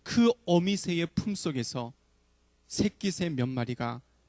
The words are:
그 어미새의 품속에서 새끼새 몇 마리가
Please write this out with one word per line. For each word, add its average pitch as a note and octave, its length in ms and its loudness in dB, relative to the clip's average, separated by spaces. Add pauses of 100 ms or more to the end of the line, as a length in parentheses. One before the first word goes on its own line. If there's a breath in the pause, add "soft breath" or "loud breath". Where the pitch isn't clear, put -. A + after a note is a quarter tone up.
그 A#3 280 4 (140)
어미새의 F3 680 2
품속에서 C3 760 -4 (800)
새끼새 G3 600 -2
몇 B2+ 180 0
마리가 A#2+ 520 -4 (300)